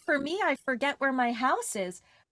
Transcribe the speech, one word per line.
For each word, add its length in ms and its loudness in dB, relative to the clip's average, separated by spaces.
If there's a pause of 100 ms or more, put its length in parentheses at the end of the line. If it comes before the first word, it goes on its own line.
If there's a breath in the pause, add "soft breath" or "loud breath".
for 140 2
me, 260 -2
I 200 2
forget 340 0
where 140 0
my 200 2
house 440 0
is, 240 -6 (320)